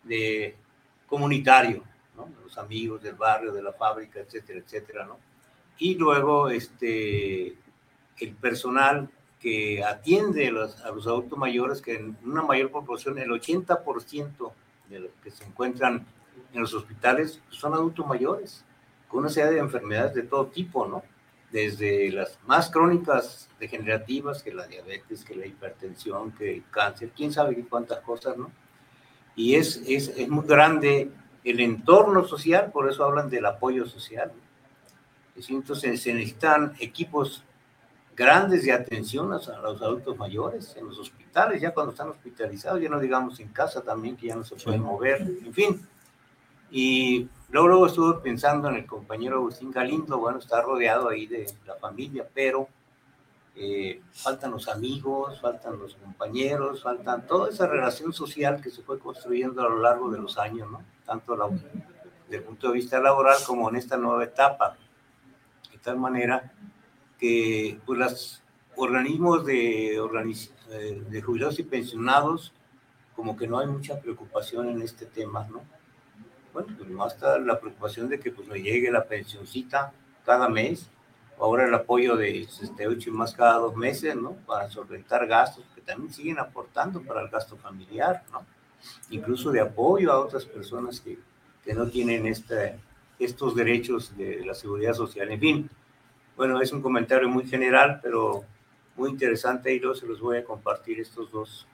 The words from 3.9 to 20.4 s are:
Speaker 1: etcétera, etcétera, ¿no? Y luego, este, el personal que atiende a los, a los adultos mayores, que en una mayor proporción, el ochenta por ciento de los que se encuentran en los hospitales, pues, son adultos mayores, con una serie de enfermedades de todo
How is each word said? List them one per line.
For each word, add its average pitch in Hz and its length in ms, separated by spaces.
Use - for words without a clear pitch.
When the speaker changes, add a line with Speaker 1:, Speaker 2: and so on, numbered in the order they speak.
Speaker 1:
etcétera, 98 380
etcétera, 104 480
¿no? 107 120
Y 180 160
luego, 143 560
este, 101 1040
el 107 220
personal 135 680
que 107 440
atiende 156 640
a 117 40
los, 110 300
a 113 80
los 104 160
adultos 123 320
mayores, 131 420
que 113 160
en 107 280
una 151 180
mayor 135 280
proporción, 135 480
el 123 120
ochenta 170 520
por 120 200
ciento 147 500
de 98 120
los 92 100
que 104 80
se - 140
encuentran 123 600
en 120 80
los 110 140
hospitales, 127 720
pues, - 120
son 151 160
adultos 165 320
mayores, 143 580
con 131 120
una 151 80
serie 151 240
de 160 60
enfermedades 127 560
de 120 80
todo 135 240